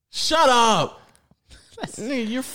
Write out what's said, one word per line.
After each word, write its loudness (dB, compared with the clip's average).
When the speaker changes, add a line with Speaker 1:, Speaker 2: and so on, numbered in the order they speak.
Speaker 1:
Shut 2
up. 2
Speaker 2:
That's -12
Speaker 1:
Nigga, -6
you're, -6